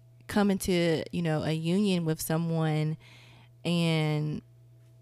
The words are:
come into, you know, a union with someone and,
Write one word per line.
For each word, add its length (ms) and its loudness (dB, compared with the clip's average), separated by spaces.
come 240 2
into, 520 2
you 100 -2
know, 200 0
a 100 0
union 520 0
with 160 -2
someone 760 0
and, 760 0